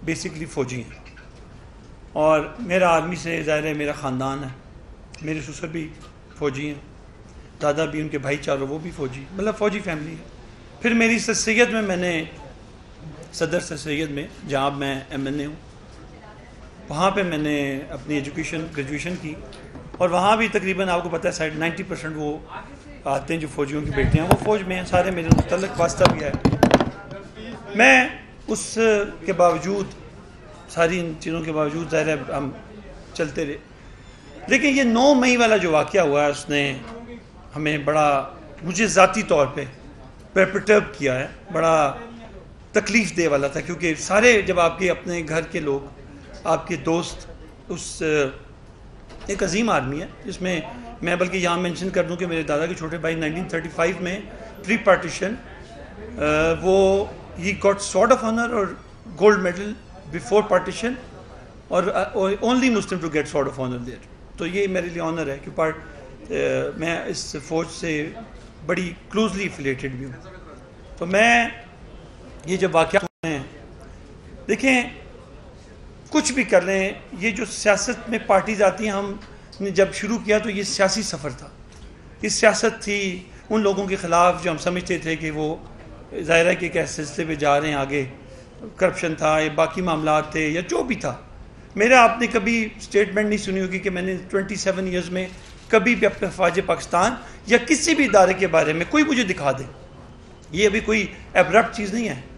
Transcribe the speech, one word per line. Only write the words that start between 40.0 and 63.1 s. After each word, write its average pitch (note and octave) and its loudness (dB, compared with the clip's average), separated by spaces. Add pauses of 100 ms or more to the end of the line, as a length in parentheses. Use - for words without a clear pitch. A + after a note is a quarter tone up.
perturb G3 4
किया C3+ 0
है, C3+ -6 (180)
बड़ा D#3+ 4 (840)
तकलीफ़ G3+ 2
दे E3+ 2
वाला C#3+ 2
था, D#3 -4
क्योंकि E3 -2
सारे G#3+ 4
जब F3 0
आपके E3+ 2
अपने E3+ -4
घर D#3 -2
के E3 -6
लोग, C#3 -4 (580)
आपके E3 0
दोस्त, E3 -2 (420)
उस, - -8 (1300)
एक G3+ -2
अजीम G3+ 0
आर्मी C#3 0
है G3 -8 (180)
जिसमें F3+ -4 (400)
मैं F3 -2
बल्कि F3+ 0
यहाँ F3 2
मेंशन F3+ -2
कर F3+ 0
दूँ E3+ -2
कि F3+ -4
मेरे E3 -2
दादा D3+ 0
के F3 -4
छोटे D#3+ -8
भाई D#3+ -2
नाइंटीन E3 -4
थर्टी E3 -4
फ़ाइव E3+ 0
में F#3+ -6 (380)
प्री G#3 2
पार्टीशन, F3+ 2
अ, A3+ -4 (1200)
वो F#3+ 4 (300)
he F#3+ -2 (140)
got G3 6
sword A3 4
of A#3+ 4
honor A3+ 0
और G3+ -2 (380)
gold G3+ 8
medal F#3 -4 (400)
before G3 2
partition F#3 0 (760)
और, F3+ 2
अ, - -2 (280)
only B3+ 4
Muslim F#3 -2
to E3 -2